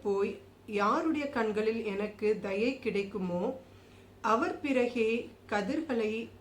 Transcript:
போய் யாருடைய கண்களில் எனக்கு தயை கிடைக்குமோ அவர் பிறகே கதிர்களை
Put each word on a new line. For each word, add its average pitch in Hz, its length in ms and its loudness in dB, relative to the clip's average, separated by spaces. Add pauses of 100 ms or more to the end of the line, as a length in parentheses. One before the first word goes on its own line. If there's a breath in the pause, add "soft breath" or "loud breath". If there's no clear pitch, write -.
போய் 202 360 0 (280)
யாருடைய 277 640 2
கண்களில் 220 560 0
எனக்கு 208 560 0
தயை 208 380 0
கிடைக்குமோ 202 800 -2 (600 loud breath)
அவர் 269 400 2
பிறகே 240 680 2 (160)
கதிர்களை 226 840 -2 (120)